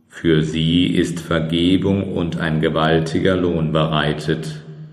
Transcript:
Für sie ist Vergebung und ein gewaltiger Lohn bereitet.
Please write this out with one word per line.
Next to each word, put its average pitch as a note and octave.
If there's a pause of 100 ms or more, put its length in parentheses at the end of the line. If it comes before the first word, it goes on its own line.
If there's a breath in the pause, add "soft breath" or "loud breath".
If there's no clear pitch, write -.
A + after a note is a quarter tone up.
Für D#2+
sie D#2+
ist -
Vergebung F2
und E2+
ein D#2+
gewaltiger D#2+
Lohn E2
bereitet. D#2 (320)